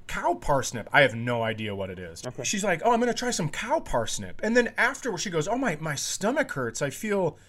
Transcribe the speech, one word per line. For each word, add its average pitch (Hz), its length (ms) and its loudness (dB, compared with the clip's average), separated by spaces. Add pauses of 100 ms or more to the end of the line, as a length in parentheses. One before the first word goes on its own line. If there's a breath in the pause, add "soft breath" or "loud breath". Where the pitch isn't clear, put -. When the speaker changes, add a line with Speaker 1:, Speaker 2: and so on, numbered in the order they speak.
Speaker 1:
cow 277 260 0
parsnip." 127 580 0
I 143 100 10
have 117 120 4
no 117 300 -2
idea 110 280 -2
what 95 160 -4
it 92 120 -10
is. 85 260 -12
Speaker 2:
Okay. 127 160 -8
Speaker 1:
She's 190 220 -2
like, 180 200 2
"Oh, - 80 4
I'm 233 60 4
gonna 240 160 2
try 247 160 -2
some 190 180 0
cow 254 300 0
parsnip." 107 640 -2
And 220 140 2
then 233 200 4
afterwards, 214 460 0
she 214 80 -4
goes, 160 160 0
"Oh, 220 100 0
my, 247 240 0
my 156 140 -4
stomach 269 560 0
hurts. 120 320 -4
I 139 80 0
feel 196 480 0 (100)